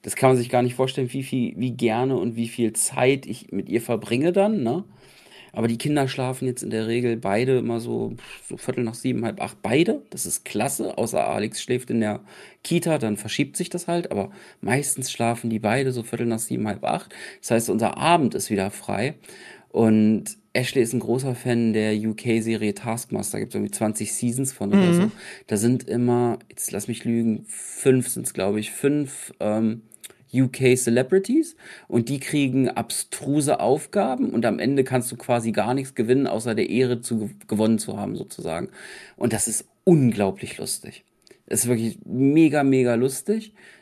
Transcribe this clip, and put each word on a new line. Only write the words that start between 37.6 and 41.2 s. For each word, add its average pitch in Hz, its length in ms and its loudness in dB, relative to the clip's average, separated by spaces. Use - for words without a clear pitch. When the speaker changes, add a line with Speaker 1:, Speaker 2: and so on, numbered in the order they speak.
Speaker 1:
zu 107 180 -6
haben, 101 200 -6
sozusagen. - 520 -8
Und 117 160 0
das 110 160 -2
ist - 180 -4
unglaublich 107 720 4
lustig. - 480 -10